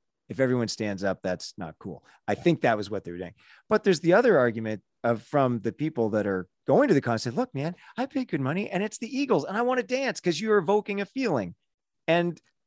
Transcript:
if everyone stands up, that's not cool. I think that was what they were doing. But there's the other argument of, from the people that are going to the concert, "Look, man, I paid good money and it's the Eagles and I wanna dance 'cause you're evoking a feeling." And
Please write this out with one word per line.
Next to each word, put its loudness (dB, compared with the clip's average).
if -10
everyone 2
stands -6
up, -2
that's -6
not -10
cool. -14
I 0
think 0
that 2
was -8
what -6
they -12
were -10
doing. -12
But 0
there's 4
the 4
other 6
argument 0
of, 0
from 0
the -2
people -2
that 0
are -2
going 4
to 4
the 4
concert, -2
"Look, -4
man, -4
I -2
paid -6
good -4
money -2
and -8
it's -8
the -8
Eagles 2
and -6
I 0
wanna 0
dance -4
'cause -2
you're 2
evoking 0
a -4
feeling." -2
And 2